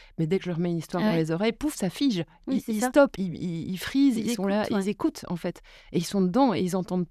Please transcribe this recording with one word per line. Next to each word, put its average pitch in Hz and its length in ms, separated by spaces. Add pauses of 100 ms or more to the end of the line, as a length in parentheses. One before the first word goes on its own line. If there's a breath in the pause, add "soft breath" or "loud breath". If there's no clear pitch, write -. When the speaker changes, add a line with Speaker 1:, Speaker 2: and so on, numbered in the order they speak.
(180 loud breath)
Speaker 1:
Mais 165 80
dès 180 140
que 180 60
je 180 40
leur 170 80
mets 175 140
une 170 80
histoire 175 240
Speaker 2:
Ah 214 60
Speaker 1:
dans - 40
Speaker 2:
ouais. 165 80
Speaker 1:
les 156 100
oreilles, 202 200
pouf, 294 240
ça 185 160
fige. 226 320 (240 soft breath)
Speaker 2:
Oui, 269 80
Speaker 1:
Ils, 240 60
Speaker 2:
c'est 233 120
Speaker 1:
ils 208 80
Speaker 2:
ça. 254 80
Speaker 1:
stoppent, 277 300
ils, 180 160
ils, 165 340
ils 185 80
frisent, 269 400
Speaker 2:
Ils 214 80
Speaker 1:
ils 226 80
sont 196 140
là, 202 160
Speaker 2:
écoutent, - 140
ouais. 196 60
Speaker 1:
ils 190 60
écoutent, - 380
en 180 80
fait. 175 260 (300 loud breath)
Et - 80
ils 170 60
sont 202 160
dedans, 196 340
et - 60
ils 180 140
entendent 180 360